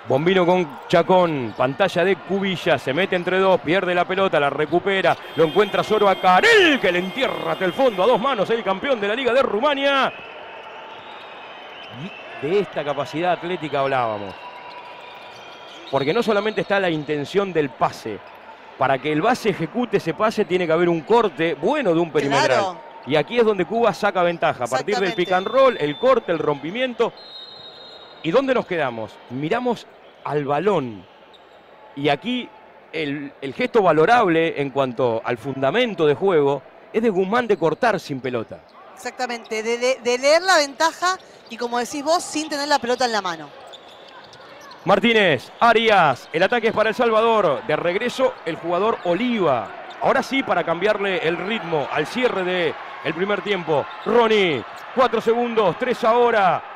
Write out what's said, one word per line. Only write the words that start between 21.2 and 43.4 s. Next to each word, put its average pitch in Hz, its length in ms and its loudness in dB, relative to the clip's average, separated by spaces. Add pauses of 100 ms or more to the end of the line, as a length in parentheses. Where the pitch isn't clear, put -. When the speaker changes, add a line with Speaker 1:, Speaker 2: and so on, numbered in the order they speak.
Speaker 1:
bueno 196 400 0
de 165 60 2
un 170 100 -2
perimetral. 139 380 2
Speaker 2:
Claro. 175 320 0 (260)
Speaker 1:
Y 127 80 -2
aquí 156 240 0
es 240 60 4
donde 208 220 2
Cuba 226 280 2
saca 190 300 0
ventaja, 160 400 0
a - 20 -2
partir 143 300 -2
del 180 180 0
pick 180 160 -2
and 185 160 0
Speaker 2:
Exactamente. 247 300 4
Speaker 1:
roll, - 20 -
el 147 180 -2
corte, 233 360 2
el 165 80 -2
rompimiento. 190 720 -2 (1120)
¿Y 156 60 -2
dónde 262 240 2
nos 220 120 0
quedamos? 120 440 -4 (200)
Miramos 190 540 -2 (380)
al 143 220 -4
balón. 143 600 -2 (920)
Y 143 120 -2
aquí 220 400 -4 (440)
el, 143 480 -6
el 139 120 -10
gesto 247 300 0
valorable 165 800 4
en 139 80 -4
cuanto 123 540 0
al 123 140 -2
fundamento 156 680 0
de 147 80 4
juego 143 480 2 (300)
es 220 100 0
de 233 80 4
Guzmán 196 380 0
de 214 80 2
cortar 196 420 0
sin 139 220 -8
pelota. 127 400 -6 (340)
Speaker 2:
Exactamente, 233 720 -8
de, 233 120 0
de, 247 200 0
de 240 220 -2
leer 294 240 4
la 370 160 4
ventaja 311 600 0 (320)
y, 233 60 -12
como 240 240 -4
decís 262 240 -6
vos, 330 180 0
sin 311 260 -6
tener 294 200 -4
la 285 100 2
pelota 247 280 0
en 233 60 -2
la 208 100 0
mano. 160 260 -8 (1400)